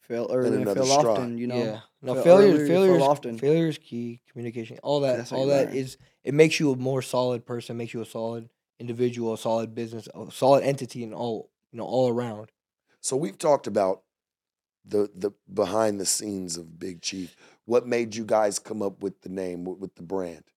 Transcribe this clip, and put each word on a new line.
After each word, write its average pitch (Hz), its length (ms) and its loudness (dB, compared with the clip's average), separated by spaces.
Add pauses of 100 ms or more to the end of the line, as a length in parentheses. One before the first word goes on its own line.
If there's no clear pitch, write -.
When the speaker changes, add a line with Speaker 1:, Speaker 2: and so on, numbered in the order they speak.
Speaker 1:
Fail 117 300 -6
early 127 160 2
Speaker 2:
And 113 100 2
Speaker 1:
and - 60 0
Speaker 2:
another 101 200 0
Speaker 1:
fail 139 160 4
Speaker 2:
stride. 113 180 4
Speaker 1:
often, 120 200 -4
you 120 100 -4
know? 123 100 -2
Speaker 3:
Yeah. 113 220 -4 (220)
No, 127 140 -4
Speaker 1:
Fail 131 80 -2
Speaker 3:
failure, 190 300 10
Speaker 1:
early, 151 60 6
fail 147 80 0
Speaker 3:
failure 185 280 6
is, 165 60 4
Speaker 1:
often. 135 380 0
Speaker 3:
failure 160 280 2
is 147 100 -4
key. 120 440 -10 (100)
Communication. 117 520 -10
All 143 180 0
that, 131 160 2
Speaker 1:
That's 120 140 -8
how 127 60 -4
Speaker 3:
all 135 80 0
Speaker 1:
you 139 60 2
Speaker 3:
that 139 160 4
Speaker 1:
learn. - 80 -8
Speaker 3:
is, 131 220 -6 (260)
it 127 100 -4
makes 156 260 6
you 151 120 2
a 131 60 0
more 131 240 -2
solid 123 440 -2
person, 120 320 -10
makes 117 160 -8
you 117 80 -6
a 107 40 -8
solid 117 440 -8 (300)
individual, 120 540 -4
a 107 40 -6
solid 113 380 -2
business, 117 400 -10
a 104 160 -14
solid 135 320 6
entity, 131 400 -4
and 110 100 -12
all, 113 360 -6 (220)
you 120 60 -16
know, 110 80 -8
all 123 240 0
around. 117 420 -6 (500)
Speaker 2:
So - 160 -4
we've - 200 -6
talked 143 300 2
about 98 360 0 (840)
the, 101 280 -2
the 98 180 -4 (220)
behind 104 460 0
the 92 60 -6
scenes 95 500 -4
of 82 240 -16
Big 87 220 -12
Chief. 92 340 -10 (300)
What 120 200 2
made 120 300 -2
you 113 80 -8
guys 107 360 0
come 107 220 -8
up 98 220 -6
with 98 200 -6
the 92 60 -14
name, 90 360 -8
with, 92 140 -8
with 95 160 -12
the - 80 -18
brand? 85 400 -8 (120)